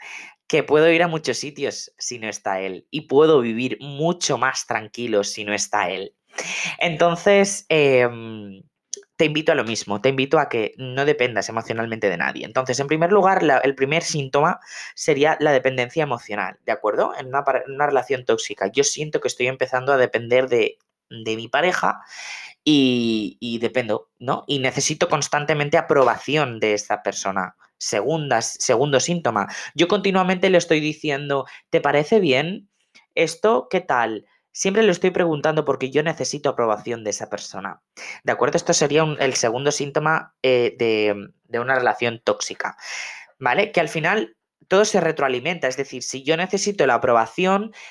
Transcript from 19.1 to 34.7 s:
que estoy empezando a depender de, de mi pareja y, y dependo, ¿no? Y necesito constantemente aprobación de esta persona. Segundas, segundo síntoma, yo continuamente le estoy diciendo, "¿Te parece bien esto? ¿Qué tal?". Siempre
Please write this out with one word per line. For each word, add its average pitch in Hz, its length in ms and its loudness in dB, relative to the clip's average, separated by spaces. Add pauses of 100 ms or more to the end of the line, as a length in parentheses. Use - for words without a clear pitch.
que 127 80 -4
estoy 123 180 -2
empezando 131 460 -2
a 139 60 4
depender 123 500 2
de, 113 300 0 (320)
de 113 260 -6
mi 117 100 -10
pareja 151 540 0 (640)
y, 120 720 2
y 117 200 -6
dependo, 113 600 -4
¿no? 127 300 -6
Y 143 100 -2
necesito 135 500 -2
constantemente 147 720 0
aprobación 135 800 2
de 107 160 2
esta 104 300 -4
persona. 98 500 -4 (240)
Segundas, 127 840 -2
segundo 135 400 2
síntoma, 117 480 -2 (260)
yo 165 140 2
continuamente 190 600 2
le 185 80 6
estoy 165 220 2
diciendo, 143 680 -4 (240)
"¿Te 160 100 2
parece 220 400 4
bien 160 480 0 (460)
esto? 214 560 0
¿Qué 185 100 0
tal?". 117 460 -2 (260)
Siempre 196 300 0